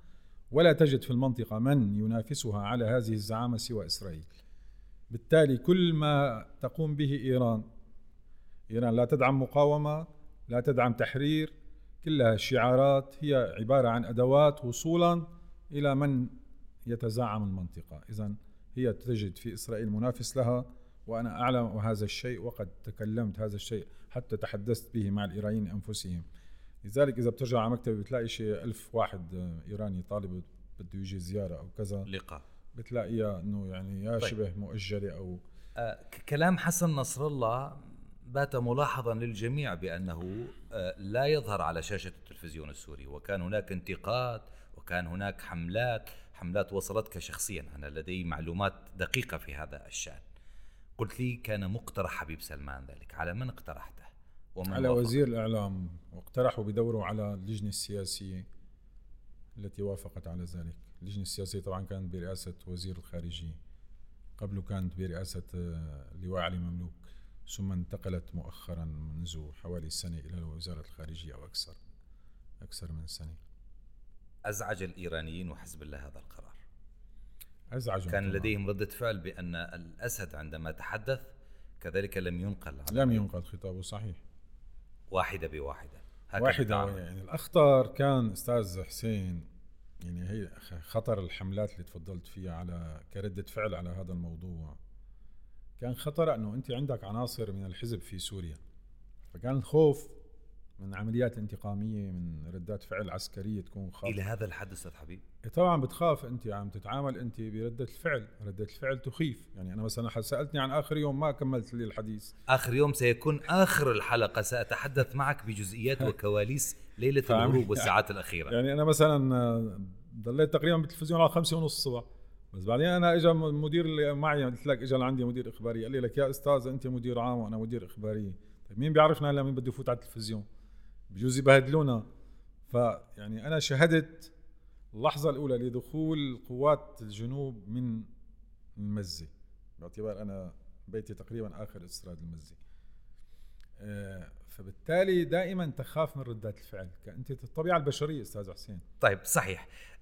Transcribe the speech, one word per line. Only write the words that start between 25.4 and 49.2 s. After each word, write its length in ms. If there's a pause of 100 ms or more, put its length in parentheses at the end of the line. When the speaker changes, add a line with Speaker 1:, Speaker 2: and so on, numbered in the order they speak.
Speaker 1:
أنفسهم. 560 (600)
لذلك 340
إذا 120
بترجع 300
على 100
مكتبي 320
بتلاقي 260
شيء 360
ألف 320
واحد، 400
آه، 340
إيراني 320
طالب 420 (360)
بده 200
يجي 200
زيارة 360
أو 220
كذا، 260
Speaker 2:
لقاء. 380 (340)
Speaker 1:
بتلاقيها 640
إنه 260
يعني 360
يا 160
Speaker 2:
طيب. 100
Speaker 1:
شبه 280
مؤجلة 540
أو 280 (380)
Speaker 2:
آه، 340
ك-، 180
كلام 280
حسن 320
نصر 380
الله 540 (460)
بات 280
ملاحظاً 580
للجميع 600
بأنه، 720 (240)
آه، 260
لا 280
يظهر 360
على 200
شاشة 260
التلفزيون 600
السوري، 380
وكان 340
هناك 300
انتقاد، 680 (360)
وكان 300
هناك 340
حملات، 680 (240)
حملات 400
وصلتك 460
شخصيًا. 460 (100)
أنا 100 (140)
لدي 240
معلومات 500 (220)
دقيقة 420